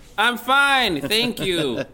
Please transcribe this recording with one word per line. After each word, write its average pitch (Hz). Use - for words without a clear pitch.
I'm 233
fine, 262
thank 220
you. 156